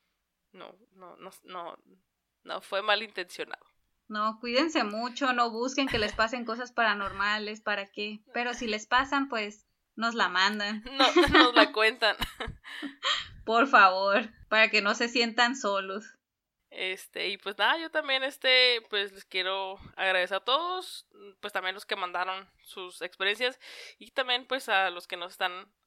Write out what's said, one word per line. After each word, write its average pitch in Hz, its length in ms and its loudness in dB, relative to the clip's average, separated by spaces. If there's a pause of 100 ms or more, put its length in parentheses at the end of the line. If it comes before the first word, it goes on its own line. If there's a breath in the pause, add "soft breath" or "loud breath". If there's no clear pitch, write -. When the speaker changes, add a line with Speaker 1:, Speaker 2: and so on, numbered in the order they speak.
(520)
Speaker 1:
no, 180 240 -20 (160)
no, 185 240 -20
no, 185 160 -20 (120)
no, 175 340 -14 (680)
no - 180 -8
fue 196 200 -4
malintencionado. 202 840 -4 (440)
Speaker 2:
No, 220 320 -4
cuídense 269 420 0
mucho, 233 480 -4
no 240 200 2
busquen 262 360 -2
que 240 120 -2
les 208 120 0
pasen 226 320 -2
cosas 233 300 -8
paranormales, 208 880 -2
¿para 196 280 -4
qué? 208 300 -8 (140)
Pero 240 200 -4
si 240 140 -8
les 214 200 -4
pasan, 277 420 0
pues, 214 360 -6 (300)
nos 226 200 -2
la 208 120 2
mandan. 202 560 0 (140)
Speaker 1:
No, 269 320 6
nos 254 260 8
la 214 160 8
cuentan. 220 480 2
<laughs> - 1300 -8
Speaker 2:
Por 233 220 4
favor, 196 640 6 (200)
para 220 200 6
que 214 120 4
no 202 140 2
se 233 120 0
sientan 240 480 0
solos. 196 480 -4 (720)
Speaker 1:
Este, 185 520 -8
y 196 100 -4
pues 196 220 -10
nada, 240 180 2
yo 330 140 -10
también, 277 320 -2
este, 254 680 4
pues, 202 220 -4
les 196 140 -20
quiero 190 520 -4 (180)
agradecer 185 420 2
a - 60 -4
todos, 349 640 -4 (320)
pues, 202 140 -10
también 185 220 -4
los 208 100 -18
que 214 100 -4
mandaron 185 540 -6 (140)
sus - 400 -14
experiencias, 214 560 -2 (400 loud breath)
y 208 100 -20
también, 254 380 -2
pues, 262 220 -6
a 190 200 2
los 175 160 -8
que - 100 -10
nos 180 180 -10
están, 185 380 -6 (160)